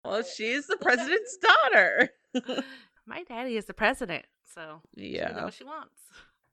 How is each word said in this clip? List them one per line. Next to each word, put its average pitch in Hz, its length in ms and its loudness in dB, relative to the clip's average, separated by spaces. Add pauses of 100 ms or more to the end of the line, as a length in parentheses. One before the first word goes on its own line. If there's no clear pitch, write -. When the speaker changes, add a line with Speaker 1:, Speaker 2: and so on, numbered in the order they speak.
Speaker 1:
Well, 214 180 -2
she's 240 460 -4
the 415 80 0
president's 302 640 0
daughter. 370 720 6 (240)
<laughs> 254 300 -4 (220)
Speaker 2:
<laughs> - 200 -20
My 339 180 -12
daddy 240 320 -6
is 208 80 -4
the 190 100 -14
president, 214 520 0 (180)
so 160 380 -18 (140)
she - 180 -10
can 85 160 -2
do 85 40 -10
Speaker 1:
Yeah. - 100 -6
Speaker 2:
what - 100 -8
she 247 100 -20
wants. 294 340 -14 (540)